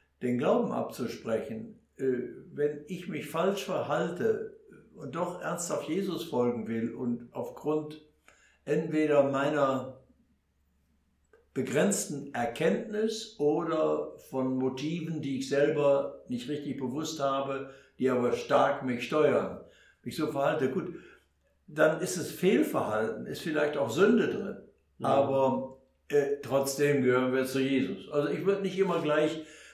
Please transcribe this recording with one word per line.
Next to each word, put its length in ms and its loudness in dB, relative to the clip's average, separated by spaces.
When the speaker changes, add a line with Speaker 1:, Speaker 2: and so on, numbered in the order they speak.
Speaker 1:
den 180 0
Glauben 320 2
abzusprechen. 1080 -6
Äh, 80 -4
wenn 320 -2
ich 200 -10
mich 200 -6
falsch 380 0
verhalte 920 -2
und 200 -12
doch 260 -4
ernsthaft 460 -4
Jesus 380 -2
folgen 420 0
will 260 -2
und 400 -4
aufgrund 680 -4
entweder 640 4
meiner 680 0
begrenzten 800 -2
Erkenntnis 1040 -2
oder 720 0
von 280 -2
Motiven, 640 -4
die 180 -4
ich 100 -6
selber 760 2
nicht 220 -6
richtig 300 -6
bewusst 420 -4
habe, 480 -2
die 100 2
aber 240 2
stark 500 2
mich 220 -2
steuern, 540 2
mich 120 -10
so 160 0
verhalte, 400 0
gut, 240 -4
dann 340 4
ist 160 -4
es 140 -6
Fehlverhalten, 960 0
ist 140 -8
vielleicht 360 0
auch 140 0
Sünde 360 6
drin. 300 -4
Speaker 2:
Mhm. 80 -4
Speaker 1:
Aber, 720 2
äh, 320 2
trotzdem 600 2
gehören 300 4
wir 120 2
zu 160 -2
Jesus. 500 0
Also 180 2
ich 160 -2
würde 180 2
nicht 140 -4
immer 240 2
gleich 420 2